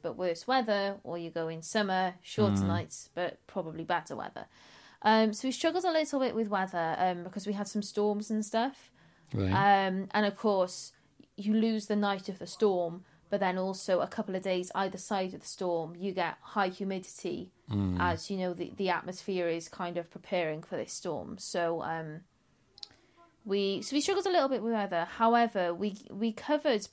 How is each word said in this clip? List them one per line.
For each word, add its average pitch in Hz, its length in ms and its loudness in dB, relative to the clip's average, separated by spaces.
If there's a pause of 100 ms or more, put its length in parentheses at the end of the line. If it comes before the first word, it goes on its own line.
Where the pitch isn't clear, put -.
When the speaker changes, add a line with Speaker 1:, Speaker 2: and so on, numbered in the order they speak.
Speaker 1:
but 160 140 -4
worse 175 280 -2
weather, 208 580 2
or 170 140 -6
you 170 140 -8
go 165 160 -2
in 160 160 -8
summer, 190 580 0
shorter - 400 2
Speaker 2:
Mm. 190 60 4
Speaker 1:
nights - 480 -2
but 175 320 -4
probably 160 380 -6
better 165 300 -2
weather. - 300 -10 (560)
Um, 220 320 6
so 262 140 -4
we 262 40 0
struggled 339 340 0
a 359 60 2
little 302 280 2
bit 254 160 0
with 220 140 0
weather, 185 500 0
um, 180 240 2
because 190 240 -8
we 208 60 0
had 202 140 -4
some 208 140 -2
storms 208 480 0
and 214 160 0
stuff. 233 460 -2 (420)
Speaker 2:
Right. 95 160 2 (380)
Speaker 1:
Um, 190 240 -2
and 208 160 4
of 202 100 -2
course, 190 540 2 (460)
you 208 180 0
lose 220 320 2
the 214 80 0
night 202 340 0
of 190 80 -8
the 175 100 -12
storm, 180 560 2 (260)
but 202 100 2
then 185 180 2
also 185 440 2
a 185 60 0
couple 208 280 -4
of 185 80 -4
days 185 320 0
either 196 220 0
side 190 360 -2
of - 80 -12
the - 60 -16
storm, 170 480 -2
you 185 160 -4
get 180 300 -2
high 196 280 0
humidity 185 840 -6 (180)
Speaker 2:
Mm. 98 300 2
Speaker 1:
as, 175 300 0
you 196 80 -4
know, 180 160 0
the, 180 240 -8
the 190 120 0
atmosphere 180 580 -2
is 165 220 -2
kind 175 280 -6
of 170 140 -6
preparing 165 500 -4
for 180 160 -10
this - 160 -6
storm. 151 460 -8
So, 170 420 -2
um, 160 400 -6 (1200)
we, 196 380 0
so - 140 -4
we 294 60 2
struggled 392 260 0
a 381 40 2
little 294 180 6
bit 247 140 0
with 233 100 0
weather. 185 320 0 (120)
However, 226 560 4
we, 196 220 -2 (160)
we 220 200 -2
covered 285 600 0